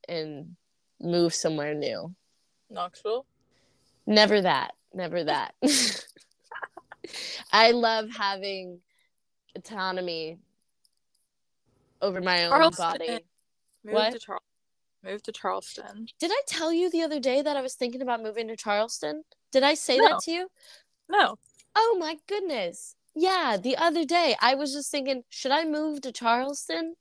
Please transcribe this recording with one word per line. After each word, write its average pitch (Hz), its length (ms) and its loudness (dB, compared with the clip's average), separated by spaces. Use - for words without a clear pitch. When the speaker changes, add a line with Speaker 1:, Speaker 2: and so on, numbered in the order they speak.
Speaker 1:
and 160 480 -8
move 170 340 2
somewhere 151 400 -2
new. 143 400 -6
Speaker 2:
Knoxville? 214 560 -8
Speaker 1:
Never 214 340 6
that. 160 320 0
Never 175 300 -6
that. 147 380 -4
<laughs> 262 440 0
I 226 200 10
love 226 440 0
having 196 640 -6
autonomy 180 840 -6
over 185 220 -2
my 180 240 2
own 170 60 -2
Speaker 2:
Charleston. 294 340 4
Speaker 1:
body. 226 200 -4
Speaker 2:
Move 208 100 -6
Speaker 1:
What? 214 200 2
Speaker 2:
to 453 40 -10
Charl-, - 240 -10
move 196 200 -10
to 220 80 -8
Charleston. 202 760 -8
Speaker 1:
Did 339 140 -2
I 523 160 0
tell 330 240 -2
you 349 180 2
the 330 120 0
other 302 180 -2
day 262 220 2
that 285 160 0
I - 20 0
was 254 140 -6
thinking 247 260 -4
about 240 220 -2
moving 220 260 -6
to 220 80 -10
Charleston? 233 680 -2
Did 269 120 6
I 294 100 6
say - 240 2
Speaker 2:
No. 453 100 10
Speaker 1:
that 240 140 4
to - 80 -6
you? 359 180 -4
Speaker 2:
No. 294 260 4
Speaker 1:
Oh 453 260 4
my 320 160 -4
goodness. 285 680 -6
Yeah, 330 480 2
the 254 140 0
other 330 280 2
day 311 360 2
I 254 160 6
was 277 160 -4
just 285 180 -8
thinking, 269 400 -4
"Should - 220 -4
I 311 120 2
move 302 380 -2
to 254 100 -8
Charleston?" 285 880 -2